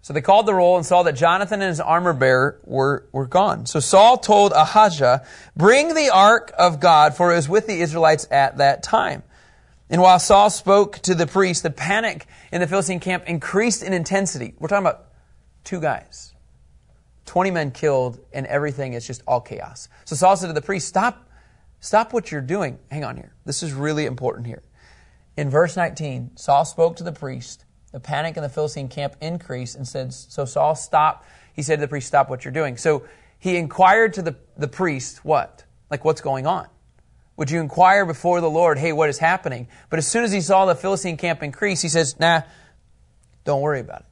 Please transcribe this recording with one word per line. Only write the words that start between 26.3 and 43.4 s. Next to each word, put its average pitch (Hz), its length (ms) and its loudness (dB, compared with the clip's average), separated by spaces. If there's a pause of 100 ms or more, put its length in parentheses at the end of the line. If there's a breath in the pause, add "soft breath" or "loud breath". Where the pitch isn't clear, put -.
Saul 143 280 0
spoke 170 320 -2
to 170 80 -14
the 170 80 -10
priest, 131 520 -14 (280)
the 131 80 -14
panic 151 360 -6
in 160 60 -8
the 143 60 -8
Philistine 147 400 -8
camp 143 320 -8
increased 127 560 -10
and 131 100 -12
said, 127 280 -10
so - 300 -10
Saul, 147 300 0
"Stop." - 500 0 (280 soft breath)
He 156 100 -10
said 151 140 0
to 143 60 -4
the 139 60 -4
priest, 139 200 -8
"Stop 139 220 2
what 123 140 -10
you're 131 80 -12
doing." 135 260 -4
So 151 260 -2 (340 soft breath)
he 185 180 -4
inquired 185 580 2
to 190 80 -8
the, 160 140 -8 (200)
the 143 120 -6
priest, 147 560 -6
what? - 400 -2 (260)
Like, 147 140 -8
"What's 160 180 0
going 135 240 -6
on? 175 220 -4 (680)
Would 139 140 -4
you 165 100 -2
inquire 185 460 4
before 175 340 -2
the 165 80 0
Lord, 156 300 2
'Hey, 160 160 -2
what 151 160 2
is 139 80 -8
happening?'" 160 500 -2 (220 soft breath)
But 160 80 -4
as 151 80 -4
soon 233 180 -2
as 202 80 -2
he 202 80 -2
saw 190 240 4
the 180 100 2
Philistine 185 440 -4
camp 170 240 -4
increase, 185 400 -4
he 170 80 -4
says, 156 280 -2
"Nah, 165 240 2 (1040 soft breath)